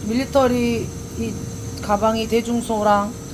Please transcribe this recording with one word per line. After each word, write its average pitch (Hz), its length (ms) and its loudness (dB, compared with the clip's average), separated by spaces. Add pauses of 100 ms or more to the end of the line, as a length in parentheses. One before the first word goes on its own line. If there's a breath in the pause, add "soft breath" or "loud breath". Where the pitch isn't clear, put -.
밀리터리 240 800 2 (320)
이 226 140 -4 (500)
가방이 220 460 2
대중소랑 220 840 2 (220)